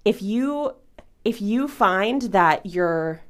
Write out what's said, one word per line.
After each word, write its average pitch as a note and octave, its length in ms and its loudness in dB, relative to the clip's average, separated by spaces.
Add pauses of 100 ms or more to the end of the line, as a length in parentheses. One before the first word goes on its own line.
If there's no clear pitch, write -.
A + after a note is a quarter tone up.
If G3 180 0
you, C4+ 520 -2 (500)
if A3+ 180 -4
you A3+ 240 0
find A3+ 560 0
that F3+ 420 2
you're E3 640 -2